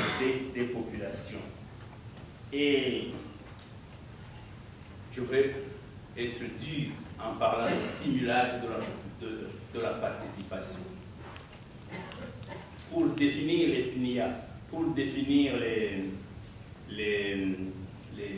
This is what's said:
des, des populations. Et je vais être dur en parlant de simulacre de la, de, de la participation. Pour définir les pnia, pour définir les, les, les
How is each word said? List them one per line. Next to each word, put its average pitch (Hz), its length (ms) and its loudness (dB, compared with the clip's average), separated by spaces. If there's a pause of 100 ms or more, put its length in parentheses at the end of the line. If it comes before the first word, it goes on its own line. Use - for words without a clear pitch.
(200)
des, 131 420 4
des 120 60 4
populations. 104 720 -4 (1120)
Et 135 540 6 (2000)
je 127 60 -2
vais - 340 6 (600)
être 117 420 -4
dur - 300 -2 (300)
en 113 180 -2
parlant 113 280 6
de - 180 4
simulacre 123 800 4
de 117 60 -2
la, 110 600 -4
de, 110 200 -4 (260)
de 117 60 -2
la 113 160 2
participation. - 840 -4 (2000)
Pour 165 180 6
définir 151 600 6
les 123 140 4
pnia, 127 460 2 (400)
pour 160 160 0
définir 139 720 6
les, 107 480 2 (840)
les, 101 680 2 (600)
les 101 200 -4